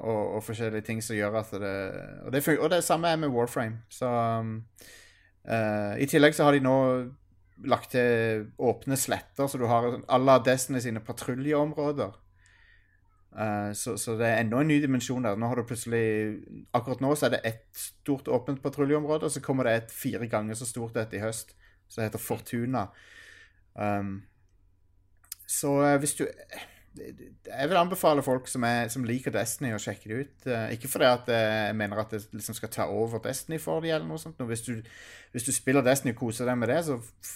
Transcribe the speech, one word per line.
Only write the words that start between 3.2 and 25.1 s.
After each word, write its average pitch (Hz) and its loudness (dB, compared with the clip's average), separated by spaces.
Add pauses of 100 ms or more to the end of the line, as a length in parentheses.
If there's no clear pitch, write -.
med 143 0
Warframe. 117 0 (160)
Så, 127 -2
um, 113 0 (880)
eh, 107 0 (100)
i 139 0
tillegg 156 6
så 147 6
har 143 6
de 131 2
nå 131 6 (880)
lagt - 0
til 113 4 (160)
åpne 131 0
sletter, - -2
så 139 -6
du 120 0
har 120 4 (160)
à 127 2
la 131 8
Destiny 131 2
sine 113 -4
patruljeområder. 143 -2 (1120)
Eh, 104 -2
så, 107 -4
så 113 -4
det 113 2
er 113 4
enda 113 2
en 156 4
ny 151 6
dimensjon 127 0
der. 101 0
Nå 117 0
har 123 0
du 117 0
plutselig, 117 -2 (760)
akkurat 123 -2
nå 139 4
så 143 2
er 120 4
det - 0 (100)
et 113 -8 (180)
stort - -6
åpent 127 0
patruljeområde, 147 0
og 151 -2
så 135 -6
kommer 131 0
det 113 4
et 113 -10
fire 117 -4
ganger 110 0
så 127 -8
stort 117 -4
et 110 -6
i 101 -4
høst, - -6 (340)
som 117 -4
heter 107 -4
Fortuna. 120 -4 (880)
Um, 101 -2 (1300)